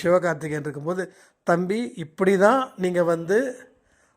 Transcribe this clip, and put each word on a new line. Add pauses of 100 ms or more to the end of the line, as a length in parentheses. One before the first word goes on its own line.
சிவகார்த்திகேயன்
இருக்கும்போது, (300)
"தம்பி,
இப்படி
தான்
நீங்க
வந்து (760)